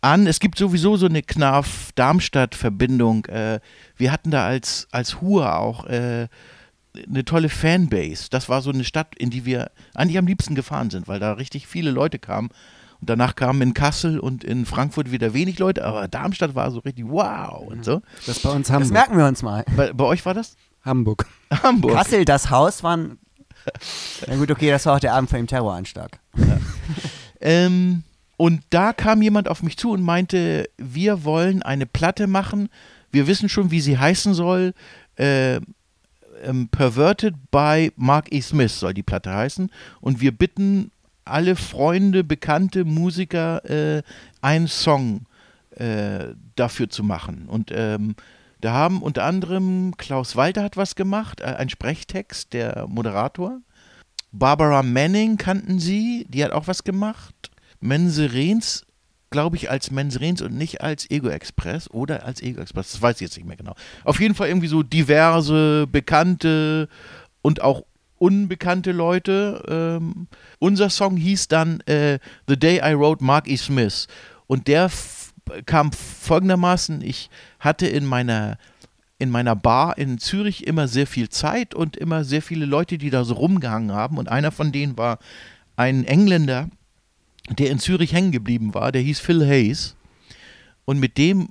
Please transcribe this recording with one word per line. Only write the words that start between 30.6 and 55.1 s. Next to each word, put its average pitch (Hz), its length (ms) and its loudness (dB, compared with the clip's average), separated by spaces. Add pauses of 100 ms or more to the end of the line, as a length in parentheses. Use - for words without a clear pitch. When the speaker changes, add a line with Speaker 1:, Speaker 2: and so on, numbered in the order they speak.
Speaker 1:
wir 170 460 -2
wollen 170 380 2
eine 135 240 -2
Platte 180 400 0
machen, 196 440 0 (420)
wir 139 160 4
wissen 196 220 2
schon, 196 200 2
wie 160 120 0
sie 139 180 2
heißen 185 340 2
soll, 185 400 0 (440)
äh, 131 400 2 (840)
ähm, 127 280 -4
Perverted 156 640 2 (160)
by 151 440 4
Mark 139 360 2
E. 139 100 -2
Smith 127 380 0
soll 92 140 -2
die 98 100 -6
Platte 92 300 -4
heißen 139 360 -4 (320)
und 127 200 -2
wir 135 100 4
bitten 196 600 0 (340)
alle 175 320 2
Freunde, 185 640 2
bekannte 165 640 0
Musiker, 165 840 -2
äh, 151 320 0 (400)
einen 160 260 2
Song, 131 580 0 (500)
äh, 104 520 -4 (280)
dafür 120 340 -2
zu - 140 -8
machen. 82 460 -4
Und, 110 260 -6
ähm, 107 400 -4 (460)
da 110 120 -2
haben 165 300 0
unter 127 220 -4
anderem 185 720 -2
Klaus 131 380 -6
Walter 175 280 0
hat 202 140 -6
was 190 180 -4
gemacht, 202 460 -6
äh, 131 160 -8
ein - 120 -4
Sprechtext, - 840 -10
der 117 340 -6
Moderator. 117 720 -4 (720)
Barbara 143 520 4
Manning 185 540 2